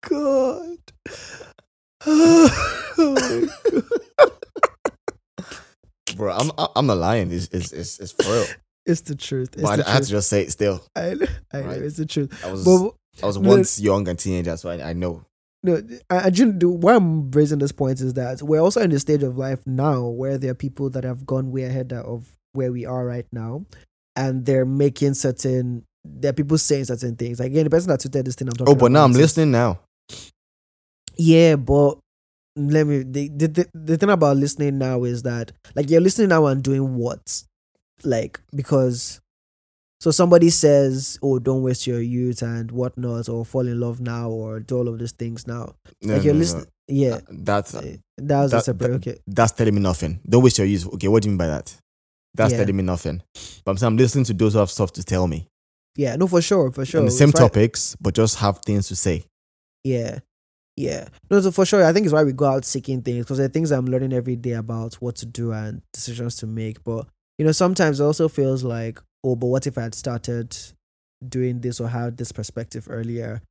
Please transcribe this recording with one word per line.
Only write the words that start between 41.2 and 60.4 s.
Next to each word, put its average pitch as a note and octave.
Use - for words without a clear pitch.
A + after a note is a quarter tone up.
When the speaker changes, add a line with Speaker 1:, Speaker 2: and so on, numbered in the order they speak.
Speaker 1:
"Oh, C3+
don't C3
waste B2+
your A#2+
youth B2
and A#2
whatnot," B2
or A#2
"Fall B2
in A#2+
love A#2+
now," A#2
or A2
"Do B2
all B2
of A#2
these A#2
things A#2
now." A#2
Speaker 2:
No, G#2+
Speaker 1:
Like, C3+
you're C#3+
Speaker 2:
no, D3+
no. -
Speaker 1:
listening, E3
yeah. C3+
Speaker 2:
Uh, -
that's, -
Speaker 1:
Uh, -
that C#3+
was C3+
a -
Speaker 2:
that, A2+
Speaker 1:
separate, A#2+
Speaker 2:
that, B2
Speaker 1:
okay. -
Speaker 2:
that's A2
telling A2
me G2+
nothing. F2
"Don't A#2+
waste B2+
your G2
youth." F#2+
Okay, F#2+
what A2
do G#2
you G#2+
mean G2
by F2
that? D2+
That's A2+
Speaker 1:
Yeah. A#2
Speaker 2:
telling G2
me F#2+
nothing. F2+
But G2
I'm G2
saying A#2+
I'm A2
listening B2+
to A2
those G#2
who A2
have G2
stuff -
to F2
tell F#2
me. D#2+
Speaker 1:
Yeah, C3
no, F3+
for F3
sure, E3
for C3+
sure. D#3
Speaker 2:
On C#3
the B2+
same C#3+
Speaker 1:
It's -
like A#2
Speaker 2:
topics, -
but F#2+
just A2
have G2+
things G2+
to F#2+
say. F2
Speaker 1:
Yeah, B2+